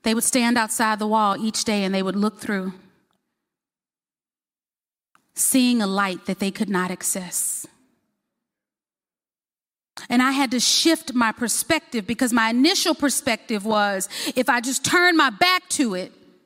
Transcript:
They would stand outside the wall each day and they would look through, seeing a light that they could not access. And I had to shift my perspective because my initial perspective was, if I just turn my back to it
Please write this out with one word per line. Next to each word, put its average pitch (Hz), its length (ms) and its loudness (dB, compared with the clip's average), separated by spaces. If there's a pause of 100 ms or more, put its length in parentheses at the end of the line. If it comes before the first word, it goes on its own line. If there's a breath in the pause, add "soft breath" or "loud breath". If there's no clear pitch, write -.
They 220 120 0
would 226 80 0
stand 240 340 2
outside 220 400 0
the 214 80 -4
wall 214 320 2
each 220 260 -4
day 208 200 0
and 190 100 -2
they 190 80 0
would 190 140 -2
look 208 240 -2
through, 190 340 -6 (2500)
seeing 247 440 2
a 208 60 0
light 190 400 -2
that 185 140 -4
they 196 100 -2
could 202 200 -6
not 180 200 0
access. - 800 -6 (2500 loud breath)
And 247 140 2
I 269 80 2
had 269 200 0
to 247 80 0
shift 320 540 0
my 226 180 2
perspective - 760 -4
because 233 260 0
my 226 160 2
initial 311 460 2
perspective 226 680 -2
was, 202 460 0 (260 loud breath)
if 254 140 2
I 240 100 4
just 247 240 -4
turn 349 320 4
my 285 140 4
back 359 400 0
to 233 240 0
it 180 180 -6 (340)